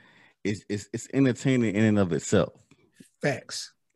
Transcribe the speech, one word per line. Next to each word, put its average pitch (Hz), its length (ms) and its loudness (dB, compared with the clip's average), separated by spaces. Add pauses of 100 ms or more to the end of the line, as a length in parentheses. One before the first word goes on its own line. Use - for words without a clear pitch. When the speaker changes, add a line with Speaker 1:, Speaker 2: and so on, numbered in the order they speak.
(420)
Speaker 1:
it's, 104 260 -6
it's, 101 240 -6
it's - 220 -10
entertaining 127 600 2
in 110 100 4
and 104 140 4
of 92 140 2
itself. 80 400 0 (680)
Speaker 2:
Facts. - 500 -6 (240)